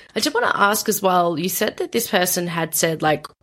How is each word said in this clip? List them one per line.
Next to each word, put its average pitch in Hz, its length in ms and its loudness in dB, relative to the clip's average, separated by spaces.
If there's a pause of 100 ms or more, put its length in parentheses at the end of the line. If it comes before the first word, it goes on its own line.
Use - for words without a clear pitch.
(160)
I 220 40 -4
did 294 120 0
wanna 494 220 0
ask 202 340 2
as 202 140 0
well, 175 360 2
you 180 120 -2
said - 260 -4
that 359 160 -8
this 233 160 -2
person 180 380 0
had 165 280 -4
said, 160 280 0
like, 156 240 0 (160)